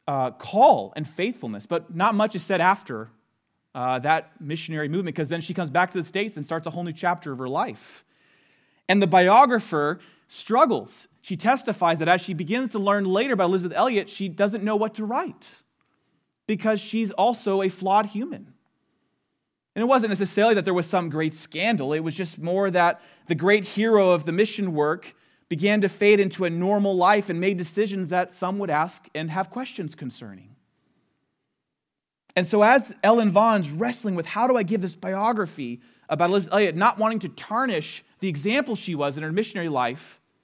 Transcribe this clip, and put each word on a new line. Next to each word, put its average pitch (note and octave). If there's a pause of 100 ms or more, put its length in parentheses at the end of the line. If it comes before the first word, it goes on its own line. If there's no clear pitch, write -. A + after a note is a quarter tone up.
uh, C3
call F#3
and D#3
faithfulness, B2
but E3+
not G#3
much G#3+
is F3
said F#3
after, C#3+ (640)
uh, B2+
that D#3+
missionary D#3
movement, E3
'cause D#3
then E3
she D#3+
comes E3+
back F3+
to F#3
the D#3+
States G3+
and C#3+
starts D#3+
a D#3+
whole F3
new E3+
chapter F3
of B2
her B2+
life. C3 (840)
And G3+
the F#3+
biographer F3+ (300)
struggles. - (120)
She F#3
testifies G3+
that D#3+
as F3
she F#3
begins G#3
to A3
learn G3+
later G#3
about F#3
Elizabeth F3+
Elliot, G#3+
she G3
doesn't G3+
know G#3+
what A3
to G#3+
write B3 (880)
because G#3+
she's A3
also G3+
a F#3+
flawed F#3+
human. F#3 (1200)
And G#3
it A#3+
wasn't B3+
necessarily G3+
that F3+
there F#3
was E3+
some F3+
great D#3
scandal. D#3+
It D#3
was D#3+
just E3+
more F#3
that F3 (260)
the E3+
great F#3+
hero G#3
of E3
the E3
mission G3
work D3+ (340)
began G3+
to G3
fade G#3
into F#3+
a E3+
normal G3
life G3
and E3
made F#3+
decisions F#3+
that F3+
some F#3+
would G3
ask D#3
and D#3+
have F#3
questions G#3+
concerning. G#2+ (1800)
And F3+
so G#3
as A#3+
Ellen A3
Vaughn's G3+
wrestling G#3
with, E3
"How A3
do B3+
I A3
give G3
this F3+
biography F#3+ (260)
about E3+
Elizabeth F#3+
Elliot?" G3
not G#3
wanting G#3+
to E3+
tarnish G#3+ (180)
the G3
example G#3+
she F3+
was C#3+
in D3+
her D#3
missionary F#3
life, B2+ (260)